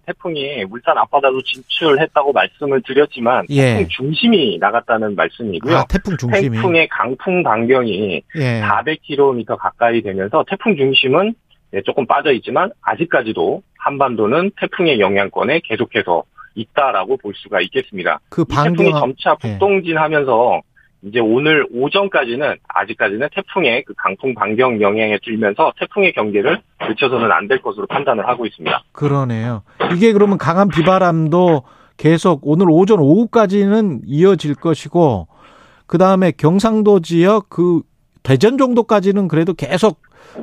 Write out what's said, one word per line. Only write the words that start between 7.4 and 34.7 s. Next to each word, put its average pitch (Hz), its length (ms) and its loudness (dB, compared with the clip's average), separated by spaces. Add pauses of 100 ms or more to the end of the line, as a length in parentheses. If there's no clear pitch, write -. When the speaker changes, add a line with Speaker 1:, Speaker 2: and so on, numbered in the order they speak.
Speaker 1:
반경이 113 800 0 (140)
Speaker 2:
예. 123 240 -2
Speaker 1:
사백 117 420 -2
킬로미터 131 540 -2
가까이 117 460 0
되면서 101 460 -2
태풍 190 280 -2
중심은, 139 580 0 (400)
예, 98 80 -4
조금 123 240 -4
빠져 147 260 0
있지만 131 380 -2 (120)
아직까지도 120 800 -2 (160)
한반도는 135 840 -2
태풍의 165 400 0
영향권에 98 640 0
계속해서 104 580 -2 (320)
있다라고 113 640 -2
볼 104 180 -10
수가 101 280 -6
있겠습니다. 87 640 -4
Speaker 2:
그 - 140 -4
Speaker 1:
이 - 20 2
태풍이 160 320 0 (160)
Speaker 2:
반경하-, 151 80 0
Speaker 1:
점차 135 440 -2
Speaker 2:
예. 113 60 -4
Speaker 1:
북동진하면서 151 1120 0 (400)
이제 101 160 -4
오늘 135 540 2
오전까지는, 143 840 -2 (120)
아직까지는 110 640 -4
태풍의 135 520 -2
그 101 120 -16
강풍 98 380 -4
반경 107 480 0
영향에 107 420 0
들면서 110 540 0
태풍의 185 340 -2
경계를 107 480 -2 (260)
늦춰서는 117 460 0
안 90 160 0
될 131 140 -2
것으로 101 240 -8
판단을 131 420 -2
하고 123 160 -2
있습니다. 80 380 -6 (100)
Speaker 2:
그러네요. 123 720 -4 (340)
이게 220 160 4
그러면 202 240 4
강한 170 320 0
비바람도 165 920 2 (340)
계속 165 460 2
오늘 160 260 2
오전 185 320 6
오후까지는 202 1040 2
이어질 151 500 2
것이고, 147 720 0 (600)